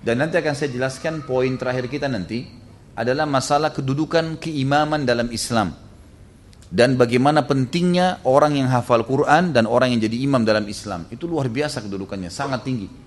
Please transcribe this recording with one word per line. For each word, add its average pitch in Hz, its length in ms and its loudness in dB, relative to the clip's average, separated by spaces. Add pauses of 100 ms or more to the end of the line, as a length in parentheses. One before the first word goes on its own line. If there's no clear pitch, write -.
Dan 117 160 0
nanti 165 200 -2
akan 151 160 -2
saya 139 160 -4
jelaskan 135 560 -6
poin 127 280 0
terakhir 127 320 -4
kita 139 240 -4
nanti 107 360 -6 (480)
adalah 127 340 0
masalah 147 420 2
kedudukan 156 680 -2
keimaman 151 640 0
dalam 120 280 0
Islam. 107 440 -2 (1000)
Dan 123 220 4
bagaimana 127 500 4
pentingnya 175 800 0
orang 143 340 4
yang 131 120 0
hafal 117 340 2
Quran 151 460 2
dan 113 160 4
orang 123 260 4
yang 110 160 2
jadi 117 140 -4
imam 139 180 2
dalam 107 240 2
Islam. 101 460 -8
Itu 135 180 -10
luar 139 220 -2
biasa 139 340 -4
kedudukannya, 98 480 -8
sangat 135 300 -6
tinggi. 120 240 -6 (200)